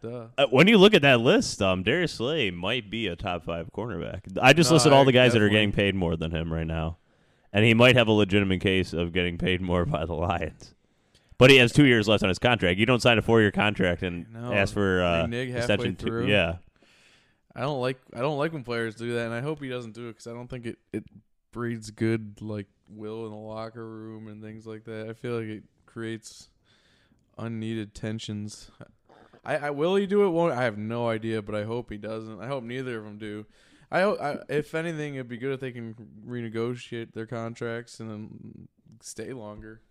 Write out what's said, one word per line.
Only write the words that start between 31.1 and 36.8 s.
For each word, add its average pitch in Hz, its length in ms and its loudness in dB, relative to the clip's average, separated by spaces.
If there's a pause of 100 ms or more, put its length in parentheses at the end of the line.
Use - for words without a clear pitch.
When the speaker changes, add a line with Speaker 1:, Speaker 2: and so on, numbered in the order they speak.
Speaker 1:
but 104 120 -10
I 107 100 -4
hope 117 260 -8
he 107 80 -10
doesn't. 110 420 -12
I 110 80 -12
hope 135 160 -8
neither 123 340 -8
of 107 60 -12
them 104 140 -16
do. 107 280 -10 (440)
I, 170 120 0
ho-, 196 180 0
I, 143 320 -8
if 147 220 -4
anything, 160 400 -6
it'd 131 140 -10
be 120 100 -12
good 135 140 -6
if 131 80 -8
they 131 120 -10
can 113 220 -12 (320)
renegotiate 117 840 -8